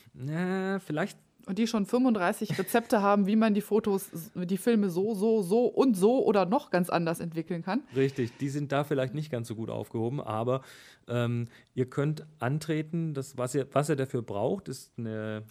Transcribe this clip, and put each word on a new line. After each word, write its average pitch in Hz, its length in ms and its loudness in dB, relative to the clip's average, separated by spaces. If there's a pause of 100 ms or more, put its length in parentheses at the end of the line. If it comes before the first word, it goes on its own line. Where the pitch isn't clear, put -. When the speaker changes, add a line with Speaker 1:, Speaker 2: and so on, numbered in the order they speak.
(140)
Speaker 1:
na, 180 680 -4
vielleicht 165 380 -4 (300)
Speaker 2:
Und 190 120 -4
die 226 80 2
schon 220 180 0
fünfunddreißig 214 720 2
Rezepte 233 440 2
haben, 202 260 4
wie 208 80 2
man 220 180 4
die 196 80 0
Fotos, 196 480 0 (260)
die 180 220 -2
Filme 208 320 2
so, 190 240 0
so, 220 300 2
so 226 220 4
und 254 300 4
so 220 300 4
oder 202 200 4
noch 202 260 0
ganz 180 180 2
anders 165 300 0
entwickeln 165 420 -6
kann. 208 220 -2 (120)
Speaker 1:
Richtig, 135 420 0
die 139 120 -4
sind 143 220 -4
da 139 120 2
vielleicht 127 300 -2
nicht 151 180 -6
ganz 113 160 -4
so 110 80 -8
gut 113 140 -6
aufgehoben, 113 520 -4
aber, 113 400 -2 (460)
ähm, 120 400 -2 (280)
ihr 127 140 0
könnt 151 360 -2 (140)
antreten, 156 760 -2
das, 135 240 -10
was 123 160 -4
ihr, 135 200 0
was 147 160 2
ihr 156 60 2
dafür 131 280 -2
braucht, 120 460 -2
ist - 280 -12
eine 110 540 -6